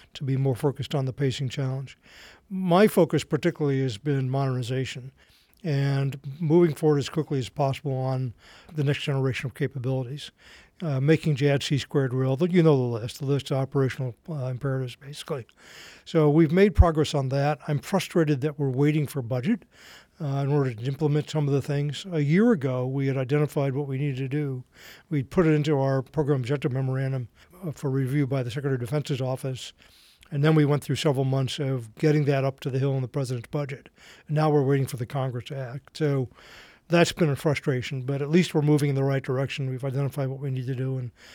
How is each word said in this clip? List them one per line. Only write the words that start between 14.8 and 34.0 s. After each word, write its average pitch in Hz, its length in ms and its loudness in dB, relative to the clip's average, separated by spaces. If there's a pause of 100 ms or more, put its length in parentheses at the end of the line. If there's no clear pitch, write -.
basically. 139 500 -10 (580)
So 151 240 4
we've 151 220 6
made 190 240 4
progress 160 400 4
on 135 140 0
that. 139 400 0
I'm 151 100 0
frustrated 156 640 0
that 147 180 -4
we're 139 120 -2
waiting 147 360 2
for 135 160 -6
budget, 127 400 -2 (580)
uh, 139 180 -2
in 139 120 -2
order 139 240 2
to 110 100 -10
implement 143 460 0
some 151 160 0
of 139 80 2
the 135 80 2
things. 143 480 -4
A 165 100 0
year 175 300 4
ago, 131 340 0
we 135 220 -2
had 135 100 0
identified 139 580 0
what 143 120 -4
we 135 120 -6
needed 143 180 -2
to 135 120 -4
do. 135 360 -4 (460)
We'd 143 200 -2
put 180 160 4
it 160 40 6
into 151 280 2
our 135 240 2
program 143 380 0
objective 131 320 -2
memorandum, 131 560 -2 (360)
uh, 160 60 -6
for - 180 -6
review 135 380 0
by 131 160 -2
the 120 80 -6
Secretary 135 240 -4
of 120 60 -2
Defense's 139 400 -4
office. 131 520 -6 (580)
And 143 120 -2
then 160 120 6
we 151 100 6
went 143 180 2
through 139 140 -2
several 135 300 2
months 135 340 -2
of 131 360 -6
getting 151 280 2
that 135 180 2
up 135 180 -2
to 143 100 -6
the 131 80 -2
Hill 135 160 0
in 131 80 -2
the 123 60 -6
president's 123 420 -6
budget. 143 400 -8 (360)